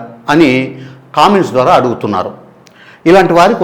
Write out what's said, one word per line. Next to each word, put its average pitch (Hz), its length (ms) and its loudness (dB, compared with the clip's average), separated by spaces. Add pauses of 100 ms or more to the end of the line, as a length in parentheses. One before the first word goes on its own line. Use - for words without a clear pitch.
(340)
అని 151 180 2 (640)
కామెంట్స్ 160 380 0
ద్వారా 143 240 2
అడుగుతున్నారు. 104 520 -4 (800)
ఇలాంటి 175 300 4
వారి 202 240 2